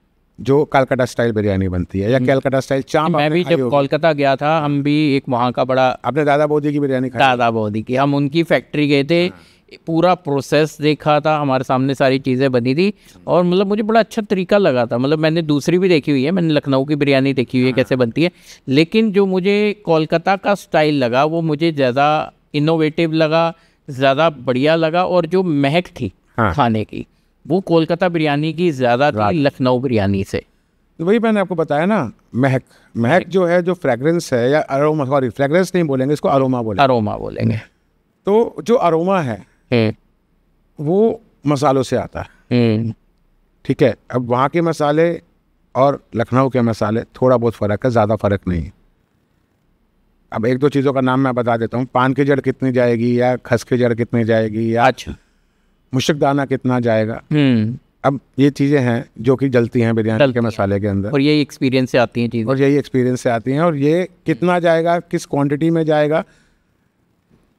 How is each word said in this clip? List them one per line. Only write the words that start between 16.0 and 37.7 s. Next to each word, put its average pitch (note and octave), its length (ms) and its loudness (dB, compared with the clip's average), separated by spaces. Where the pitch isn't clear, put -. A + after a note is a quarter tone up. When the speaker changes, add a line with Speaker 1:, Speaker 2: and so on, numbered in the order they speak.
Speaker 2:
हुई C3 120 2
है, D3+ 80 0
मैंने E3+ 220 0
लखनऊ C#3 320 0
की D3+ 100 -2
बिरयानी C#3 380 2
देखी B2+ 240 -2
हुई B2 80 2
है C3 60 2
Speaker 1:
हाँ। A2+ 40 -8
Speaker 2:
कैसे C3 200 0
बनती B2+ 280 0
है, F3 80 0
लेकिन E3+ 440 2
जो G3 140 2
मुझे G3+ 600 0
कोलकाता E3 500 0
का G3+ 200 -2
स्टाइल D3+ 400 0
लगा, B2+ 300 2
वो E3 160 -2
मुझे D#3+ 300 -2
ज़्यादा C#3+ 640 0
इनोवेटिव D#3 580 0
लगा, D#3+ 420 0
ज़्यादा C3+ 400 2
बढ़िया C3+ 460 0
लगा, E3 300 0
और F3 200 0
जो F#3 180 -2
महक D3+ 440 0
थी - 260 -10
Speaker 1:
हाँ। A2 160 2
Speaker 2:
खाने A2+ 300 0
की, - 240 -12
वो F3 120 0
कोलकाता E3+ 500 0
बिरयानी D#3 440 -2
की E3+ 180 0
ज़्यादा B2+ 400 2
थी G#2 60 -6
Speaker 1:
रात। G#2 160 2
Speaker 2:
लखनऊ C3 460 0
बिरयानी G2+ 440 0
से। - 220 -6
Speaker 1:
तो E3 60 -6
वही G#3+ 140 2
मैंने G#3+ 200 0
आपको F#3 160 -4
बताया D3+ 300 -2
ना, F#3 260 -2
महक, C3 260 0
महक B2 300 2
जो F#3 180 0
है, F3 180 2
जो F3+ 100 -2
फ्रेगरेंस D3 600 -2
है, B2 180 2
या D3+ 80 2
अरोमा, D3 460 0
सॉरी, C3 240 0
फ्रेगरेंस D3+ 460 0
नहीं F3 100 2
बोलेंगे C3+ 280 0
इसको, D3 160 -2
अरोमा C3 320 2
बोलेंगे। A2 220 0
Speaker 2:
अरोमा A2 340 0
बोलेंगे। A2 400 -4